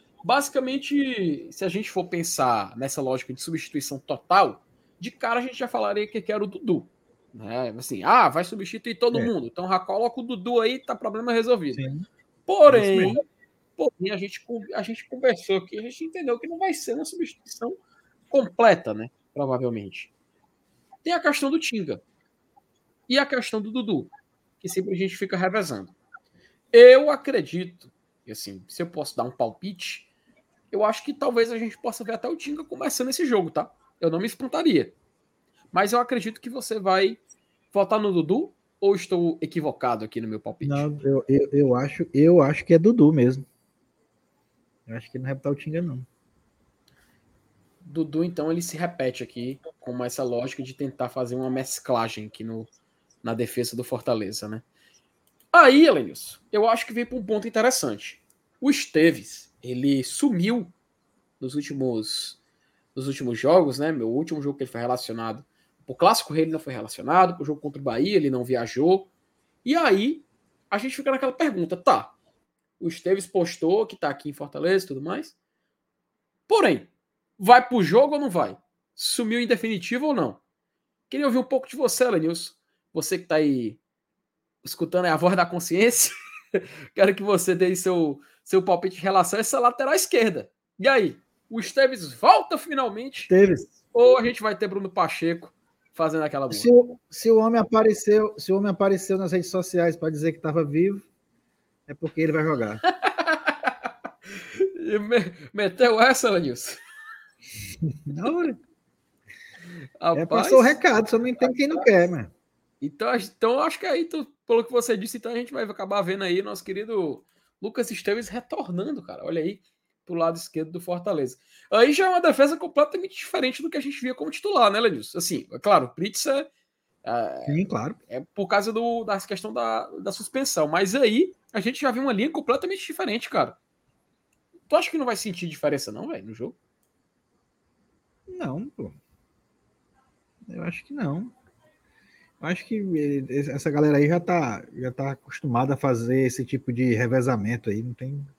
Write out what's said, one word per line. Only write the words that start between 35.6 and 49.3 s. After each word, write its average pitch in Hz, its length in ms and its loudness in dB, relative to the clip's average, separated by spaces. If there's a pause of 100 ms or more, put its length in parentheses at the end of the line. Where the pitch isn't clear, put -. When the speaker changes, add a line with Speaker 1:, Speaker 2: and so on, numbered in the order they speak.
Speaker 1:
Mas 202 220 0
eu 240 60 4
acredito 233 420 -4
que 247 80 -14
você 226 300 -8
vai 190 380 2 (540)
votar 202 280 2
no 208 120 0
Dudu, 185 420 0 (260)
ou 196 160 4
estou 175 440 -2
equivocado 131 640 -2
aqui 110 160 -8
no 113 80 -6
meu 107 120 -6
palpite? 123 300 -8
Speaker 2:
Não, 147 340 -4
eu, 135 240 2
eu, 139 240 2
eu 139 240 4
acho, 139 380 -4
eu 160 280 8
acho 143 240 2
que 175 80 4
é 165 60 10
Dudu 170 340 6
mesmo. 131 320 2 (1400)
Eu 113 100 -12
acho - 140 -18
que 127 60 -10
ele 127 60 -10
não 131 60 -6
vai 135 60 -4
botar 143 160 -4
o 143 40 -2
Tinga, 156 260 -6
não. 131 240 -8 (1800)
Speaker 1:
Dudu, 156 420 -4
então, 165 280 -4
ele 170 100 -2
se 170 160 -10
repete 135 460 -6
aqui 127 360 -12 (200)